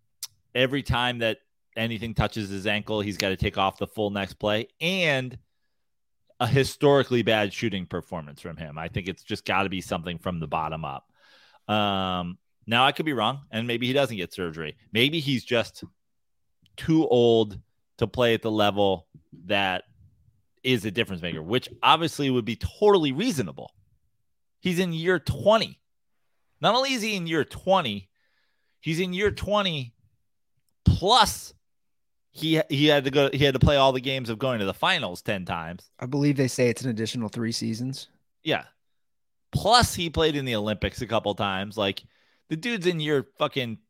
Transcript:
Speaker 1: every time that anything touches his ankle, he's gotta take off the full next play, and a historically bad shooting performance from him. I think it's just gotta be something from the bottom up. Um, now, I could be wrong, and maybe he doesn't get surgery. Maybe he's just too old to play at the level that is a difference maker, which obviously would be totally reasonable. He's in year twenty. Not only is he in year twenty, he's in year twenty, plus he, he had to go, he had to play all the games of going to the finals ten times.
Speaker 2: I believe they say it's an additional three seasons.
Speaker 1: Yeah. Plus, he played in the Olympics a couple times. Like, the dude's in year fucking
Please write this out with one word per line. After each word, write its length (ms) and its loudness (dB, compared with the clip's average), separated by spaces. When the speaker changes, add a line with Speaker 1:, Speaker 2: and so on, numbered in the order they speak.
Speaker 1:
every 280 0
time 360 -2
that 200 -2
anything 380 -4
touches 340 -2
his 180 -6
ankle, 340 -2
he's 160 -4
gotta 200 0
take 200 -2
off 220 0
the 80 -4
full 240 -2
next 240 -6
play, 320 -2
and 580 -2
a 60 2
historically 760 4
bad 300 0
shooting 340 -4
performance 540 -10
from 160 -12
him. 220 -12
I 100 -8
think 200 -6
it's 140 -10
just 220 -8
gotta 240 0
be 120 -4
something 380 -6
from 220 -6
the 80 -6
bottom 360 -4
up. 240 -12
Um, 720 -2
now, 200 2
I 60 4
could 140 -4
be 60 -2
wrong, 380 -2
and 160 -4
maybe 200 -2
he 60 0
doesn't 240 0
get 160 -8
surgery. 440 -8
Maybe 280 2
he's 240 -2
just 400 -2
too 320 2
old 520 4
to 80 2
play 280 2
at 80 -2
the 80 -2
level 560 2
that 400 -2
is 220 2
a 60 -2
difference 320 -4
maker, 200 -6
which 260 -2
obviously 480 2
would 140 0
be 120 -4
totally 560 2
reasonable. 600 -4
He's 180 -2
in 140 -2
year 260 0
twenty. 640 0
Not 140 2
only 180 0
is 100 -2
he 140 -2
in 100 -4
year 180 0
twenty, 640 -2
he's 200 -2
in 120 -4
year 180 0
twenty, 640 -4
plus 680 4
he, 380 0
he 180 4
had 180 6
to 60 0
go, 220 4
he 120 2
had 100 4
to 60 2
play 160 6
all 160 6
the 80 0
games 300 -4
of 80 -4
going 220 -2
to 60 0
the 80 -2
finals 480 -2
ten 220 -4
times. 540 -8
Speaker 2:
I 80 -8
believe 300 2
they 120 2
say 200 2
it's 140 -2
an 80 -2
additional 380 -4
three 240 -4
seasons. 560 -6
Speaker 1:
Yeah. 200 -2
Plus, 420 4
he 160 -4
played 260 2
in 80 -2
the 120 -2
Olympics 460 -2
a 40 -6
couple 280 0
times. 420 -4
Like, 280 -2
the 80 -6
dude's 300 -4
in 140 0
year 260 0
fucking 400 -4